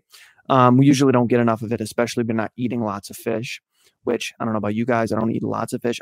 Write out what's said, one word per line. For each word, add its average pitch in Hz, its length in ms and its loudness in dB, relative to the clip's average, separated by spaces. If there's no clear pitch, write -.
Um, 123 280 6
we 135 100 6
usually 139 260 6
don't 123 140 4
get 120 140 2
enough 113 220 0
of 110 100 -6
it, 117 80 -4
especially 117 420 -2
if 113 60 -4
you're 113 80 -2
not 107 200 -4
eating 120 260 -4
lots 101 280 -6
of 104 60 -16
fish, - 440 -6
which 120 340 -4
I 131 60 -6
don't 113 100 -2
know 110 40 -2
about 104 160 -4
you 117 100 -4
guys. 113 260 0
I 107 80 -2
don't 113 140 -2
eat - 100 -4
lots 107 300 -6
of 123 100 -6
fish. 120 200 -4